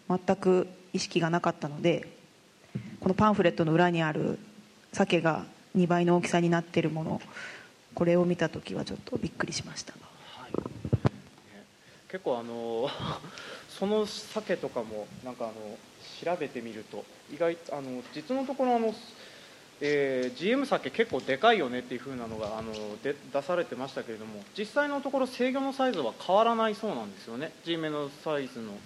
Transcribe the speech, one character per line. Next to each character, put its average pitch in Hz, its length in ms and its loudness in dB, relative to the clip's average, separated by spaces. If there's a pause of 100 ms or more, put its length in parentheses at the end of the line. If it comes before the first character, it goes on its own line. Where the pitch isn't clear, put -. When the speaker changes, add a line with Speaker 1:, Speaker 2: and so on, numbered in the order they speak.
Speaker 1:
全 185 280 2
く 185 320 4 (240)
意 190 80 0
識 - 180 -2
が 165 100 4
な 175 120 2
か 175 100 2
っ 165 80 -6
た 151 100 -4
の 147 140 -6
で、 165 240 4 (920)
こ - 80 2
の 190 80 4
パ 214 140 8
ン 208 40 4
フ 202 80 4
レ 170 80 8
ッ - 20 -4
ト 170 120 2
の 156 80 4
裏 175 180 8
に 170 100 2
あ 156 120 2
る - 260 0 (540)
鮭 190 280 4
が 151 240 2 (300)
二 180 140 6
倍 175 160 6
の 175 120 8
大 175 60 4
き - 60 -4
さ 180 100 4
に 170 120 4
な 170 100 6
っ - 20 -8
て - 180 0
る 160 80 0
も 160 140 -2
の、 165 180 -2 (760)
こ 175 80 2
れ 170 100 6
を 175 100 6
見 175 120 4
た 165 120 2
時 156 280 -6
は - 80 -2
ち - 80 -8
ょ - 20 -4
っ - 100 -8
と - 120 -6
び - 120 -2
っ - 40 -6
く - 140 -2
り 160 60 -8
し - 120 -6
ま - 100 -12
し - 80 -10
た。 - 100 -16 (460)
Speaker 2:
は - 80 -16
い。 - 60 -8
ね、 - 1120 -4 (440)
結 185 140 -8
構、 127 160 0
あ 117 60 -6
の、 117 440 -4 (420)
<laughs> - 360 -14 (100)
そ 196 120 -2
の 214 180 2
鮭 - 500 -4
と 147 120 -6
か 123 160 -4
も、 107 240 -8 (160)
な 127 80 -8
ん - 20 -12
か、 120 120 -4
あ - 20 -6
の、 107 60 -10 (680)
調 175 160 0
べ 151 80 -2
て 123 140 -8
み 113 120 -10
る 107 120 -10
と、 - 200 -10 (300)
意 - 40 -14
外、 170 200 0 (140)
あ 143 80 -6
の、 127 240 -8 (100)
実 151 220 -4
の 269 100 -2
と 269 80 -6
こ 262 120 2
ろ、 247 100 6
あ - 20 4
の、 220 160 2 (840)
え 139 540 2
ー、 120 40 -14
ジ 160 80 -2
ー 220 60 4
エ 262 40 4
ム 277 100 0
鮭 160 240 0
結 240 200 2
構 135 100 0
で 131 160 0
か 220 160 6
い 220 60 6
よ 143 100 0
ね 123 120 -2
っ - 20 -12
て 123 120 -8
い - 20 -6
う 113 40 -8
風 131 160 -10
な 120 100 -6
の 110 120 -6
が、 110 200 -4
あ 110 40 -6
の、 113 100 -6 (300)
で、 143 140 -2 (160)
出 139 100 0
さ 180 140 -2
れ 170 80 0
て 147 100 -8
ま 127 140 -6
し - 60 -14
た 123 100 -6
け 113 80 -10
れ 110 60 -8
ど 110 60 -12
も、 107 180 -12 (140)
実 208 100 -4
際 285 220 0
の 285 120 -2
と 277 100 -6
こ 277 80 0
ろ 262 80 2
制 254 260 0
御 277 80 -2
の 269 120 -2
サ 262 160 2
イ 254 40 2
ズ 190 60 -2
は 127 140 0 (120)
変 180 120 6
わ 220 80 8
ら 233 100 6
な 226 140 2
い 214 60 0
そ 208 180 -4
う - 20 -2
な 117 100 -4
ん 101 80 -10
で 95 60 -16
す - 60 -18
よ 113 120 -10
ね。 151 160 -6 (120)
ジ 165 80 -2
ー - 20 2
エ - 40 0
ム 156 120 -2
の 147 180 -2 (140)
サ 156 160 0
イ 139 80 -2
ズ 123 140 -10
の 110 120 -8 (140)